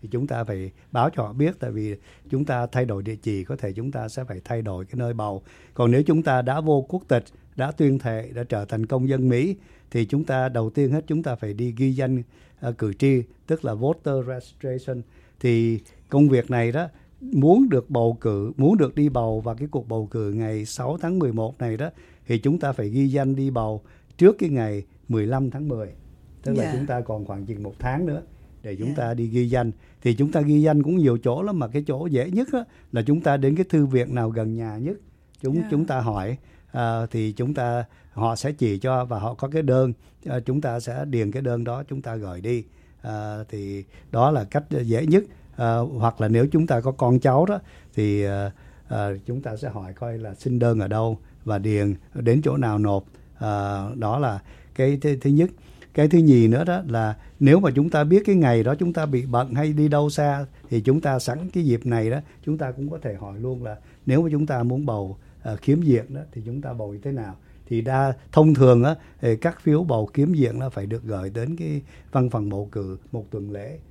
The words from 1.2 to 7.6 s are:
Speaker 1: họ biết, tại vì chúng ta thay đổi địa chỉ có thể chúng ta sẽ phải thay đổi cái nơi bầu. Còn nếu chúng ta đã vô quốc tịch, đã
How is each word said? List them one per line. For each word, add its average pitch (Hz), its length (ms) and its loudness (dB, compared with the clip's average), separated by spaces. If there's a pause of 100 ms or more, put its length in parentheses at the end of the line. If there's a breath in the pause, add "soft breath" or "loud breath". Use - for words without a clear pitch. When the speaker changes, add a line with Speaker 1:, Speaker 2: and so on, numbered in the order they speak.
Speaker 1:
họ 104 100 -8
biết, 147 260 -2
tại 120 120 -8
vì 107 240 -6 (340 soft breath)
chúng 135 160 -2
ta 123 220 -2
thay 127 180 0
đổi 101 180 -6
địa 107 120 -6
chỉ 104 280 -4
có 135 120 -8
thể 104 160 -8
chúng 113 200 -8
ta 117 180 -8
sẽ 127 140 -10
phải 95 220 -12
thay 117 160 -6
đổi 95 240 -8
cái 113 140 -14
nơi 120 140 -4
bầu. 104 280 -6 (320 loud breath)
Còn 120 180 4
nếu 131 120 6
chúng 160 200 4
ta 131 180 2
đã 131 200 -2
vô 147 280 2
quốc 185 180 -6
tịch, 120 160 2 (320 soft breath)
đã 135 160 -4